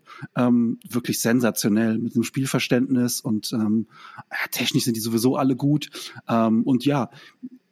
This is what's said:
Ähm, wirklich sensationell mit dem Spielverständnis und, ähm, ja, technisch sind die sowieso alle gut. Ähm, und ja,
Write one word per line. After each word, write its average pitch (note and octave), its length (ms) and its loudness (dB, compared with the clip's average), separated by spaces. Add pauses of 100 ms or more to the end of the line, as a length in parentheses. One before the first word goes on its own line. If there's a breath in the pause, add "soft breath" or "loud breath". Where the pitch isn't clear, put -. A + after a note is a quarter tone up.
(360 loud breath)
Ähm, A#2+ 520 2
wirklich A#2 320 -4
sensationell A2+ 760 2
mit A#2 180 -6
dem A#2 80 2
Spielverständnis B2+ 960 0
und, A2 320 -4
ähm, A2 340 0 (440 loud breath)
ja, - 200 -6
technisch B2 320 -2
sind A#2 120 -2
die A2 60 -6
sowieso A#2 340 2
alle C3+ 200 2
gut. C#3+ 340 0 (400 loud breath)
Ähm, A2+ 340 2
und B2 220 0
ja, C#3 240 0 (640 loud breath)